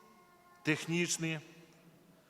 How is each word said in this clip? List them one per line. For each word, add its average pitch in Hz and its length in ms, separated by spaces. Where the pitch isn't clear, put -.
технічні, 160 760